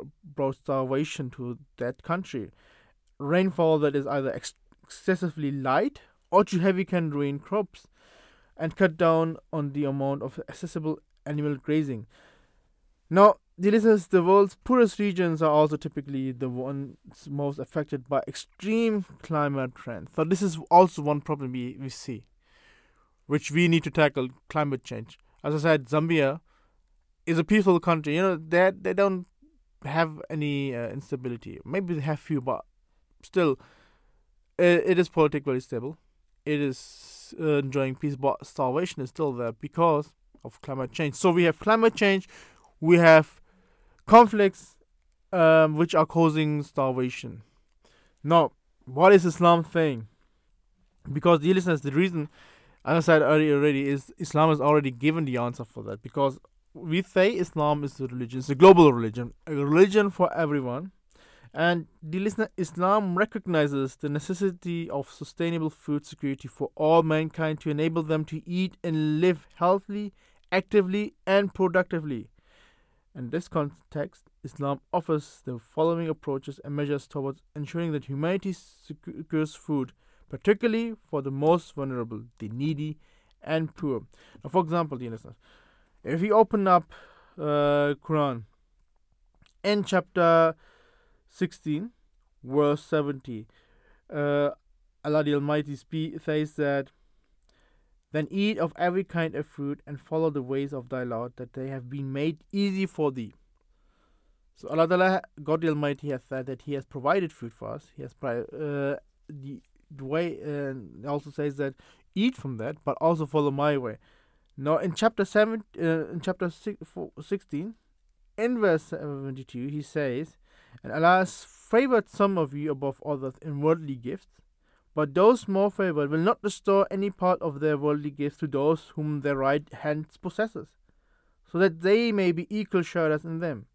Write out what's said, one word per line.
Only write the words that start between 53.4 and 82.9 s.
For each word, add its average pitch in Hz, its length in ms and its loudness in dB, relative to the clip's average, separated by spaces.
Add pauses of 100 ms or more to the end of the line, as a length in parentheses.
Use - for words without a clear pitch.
already, 139 320 0
is 139 300 -4
Islam 156 320 2
has 151 100 0
already 143 300 2
given 151 340 -2
the 131 120 -4
answer 120 280 -4
for 110 200 -16
that. 107 180 -10
Because 139 360 -2 (340)
we 165 300 -4
say 190 280 2
Islam 151 540 -2
is 135 160 -10
a 131 60 -6
religion, 123 340 -8
it's 139 100 -6
a 143 40 0
global 170 380 12
religion, 117 420 -4 (120)
a 156 80 -6
religion 190 560 4
for 180 260 0
everyone. 147 560 -4 (640)
And, 170 320 2 (220)
dear 170 120 -2
listener, 208 380 -2
Islam 180 580 0
recognizes 151 800 -2
the 147 140 -6
necessity 175 800 -4
of 143 200 -6
sustainable 165 600 -6
food 147 340 -6
security 139 440 -8
for - 260 -8
all 160 280 4
mankind 156 580 -2
to 160 100 -6
enable 160 320 -2
them 156 240 -2
to 160 200 -10
eat 180 380 -4
and 156 360 -2
live 180 340 0
healthily, 202 580 -2 (400)
actively, 196 600 0 (120)
and 285 280 2
productively. 170 720 -2 (840)
In 123 160 -12
this 170 180 -6
context, 151 760 -8 (200)
Islam 139 380 -6 (100)
offers 160 540 -4
the 127 120 -10
following 165 500 -2
approaches 139 540 -8
and 143 140 -8
measures 143 300 -4
towards 139 340 -8 (140)
ensuring 160 380 -6
that 143 120 -6
humanity 170 480 -4
secures - 1000 -8
food, 139 400 -6 (340)
particularly 220 640 0 (140)
for 143 140 -4
the 135 80 -6
most 156 440 0
vulnerable, 120 500 -8 (140)
the 110 120 -10
needy, 151 480 -6 (440)